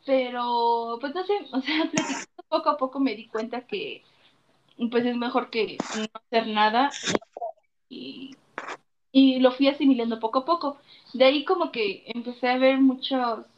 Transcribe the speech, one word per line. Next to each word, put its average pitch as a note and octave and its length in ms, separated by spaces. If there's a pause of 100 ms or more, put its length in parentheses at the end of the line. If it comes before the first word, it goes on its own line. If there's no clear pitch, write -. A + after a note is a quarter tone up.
Pero, A#3+ 960
pues, C#4 140
no F#4 100
sé, G4+ 80 (180)
o B3+ 100
sea, D#4 300
<laughs> - 0
platicando - 340 (220)
poco D#4 220
a D4 80
poco C4 220
me B3+ 160
di G#3+ 120
cuenta A3 380
que, D3+ 380 (880)
pues, A#3+ 140
es A#3+ 120
mejor B3 320
que G3 280 (200)
no A3 160
hacer A3+ 340
nada A3 440 (1000)
y, - 460 (760)
y C4+ 280
lo B3+ 120
fui C4+ 160
asimilando A#3+ 520
poco A#3 200
a C4+ 60
poco. D#4+ 320 (360)
De B3 120
ahí C#4 180
como E4+ 280
que G#3+ 340
empecé A#3+ 440
a B3+ 80
ver C4 220
muchos B3+ 600 (180)